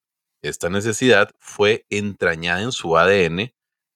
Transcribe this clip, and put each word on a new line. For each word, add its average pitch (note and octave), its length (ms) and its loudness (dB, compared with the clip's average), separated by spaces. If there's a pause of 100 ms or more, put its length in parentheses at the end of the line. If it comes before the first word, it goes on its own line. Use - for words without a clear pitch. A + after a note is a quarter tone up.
(440)
Esta D2+ 260 -8
necesidad G#2 640 2 (100)
fue - 500 0
entrañada F#2 720 -4
en B2 80 -6
su E2+ 260 -2
A E2+ 100 4
D G2 180 4
N. F2 300 -4 (420)